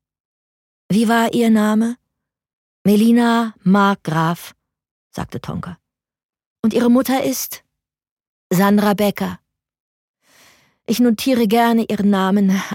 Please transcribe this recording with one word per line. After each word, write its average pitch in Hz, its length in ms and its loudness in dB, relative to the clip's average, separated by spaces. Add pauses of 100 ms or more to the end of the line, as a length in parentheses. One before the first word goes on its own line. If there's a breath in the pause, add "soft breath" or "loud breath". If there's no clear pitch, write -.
(920)
„Wie 214 180 2
war 233 240 0
Ihr 233 160 0
Name?“ 220 480 0 (880)
„Melina 233 800 2
Markgraf“, 185 920 0 (560)
sagte - 300 -12
Tonka. - 380 -12 (840)
„Und 220 100 0
Ihre 240 180 0
Mutter 254 320 2
ist?“ - 420 -8 (840)
„Sandra 202 440 2
Becker.“ 196 440 -4 (1500 soft breath)
„Ich 226 140 -4
notiere 240 460 0
gerne 233 380 2
Ihren 202 260 -2
Namen, 190 500 0 (140)